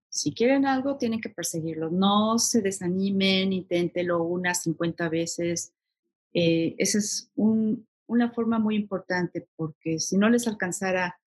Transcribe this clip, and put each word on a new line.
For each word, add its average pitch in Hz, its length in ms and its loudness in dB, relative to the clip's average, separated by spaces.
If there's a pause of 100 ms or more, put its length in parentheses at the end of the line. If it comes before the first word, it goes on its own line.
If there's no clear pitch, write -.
(100)
si - 220 -4
quieren 269 340 2
algo, 269 320 0
tienen 226 240 -2
que 214 80 -10
perseguirlo. 160 600 -6
No 208 480 2
se 226 220 2
desanimen, 190 960 0
inténtelo 175 680 0
unas 175 400 -2
cincuenta 165 460 -2
veces. 165 640 -4 (640)
Eh, 165 440 2
esa 202 200 0
es - 360 -4
un, 220 520 0 (200)
una 233 240 2
forma 226 280 0
muy 214 180 2
importante, 185 680 -4 (100)
porque 160 420 -6
si 170 180 -2
no 208 140 6
les 240 160 2
alcanzara 185 800 -2